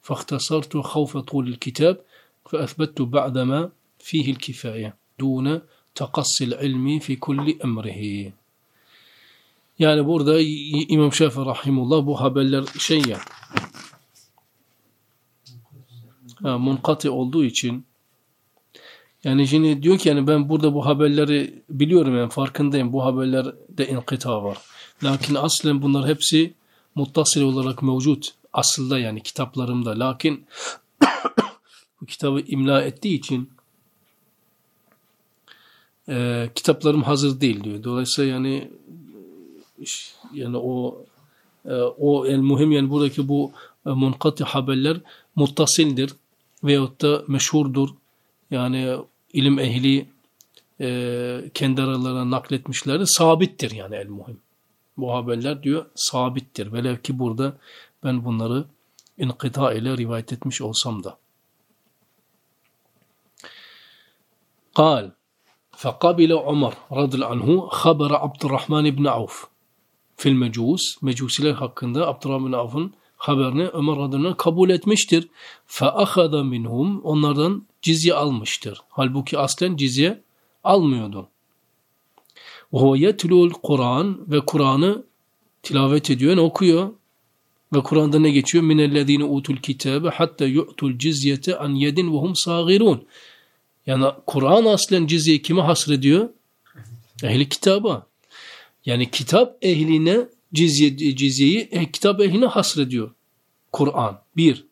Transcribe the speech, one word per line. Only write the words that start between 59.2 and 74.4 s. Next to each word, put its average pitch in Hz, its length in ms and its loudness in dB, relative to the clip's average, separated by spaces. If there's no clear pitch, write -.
ile 123 220 -4
rivayet 113 360 -6
etmiş 127 280 -8
olsam 110 440 -6
da. 92 140 -14
قال 139 240 2
فقبل 165 500 2
عمر 143 260 -2
رضي 135 160 -2
الله 123 180 -4
عنه 120 140 -2
خبر 147 280 2
عبد 139 220 -8
الرحمن 151 400 0
بن 143 100 2
عوف 113 200 -8
في 143 80 2
المجوس. 123 720 0
Mecusiler 135 500 -2
hakkında 131 560 -4
Abdurrahman 135 380 -6
bin 131 60 -4
Avf'ın 127 400 -4
haberini 139 500 0
Ömer 156 300 -2
radıyallahu 139 320 -2
anh 180 80 -4
kabul 180 340 2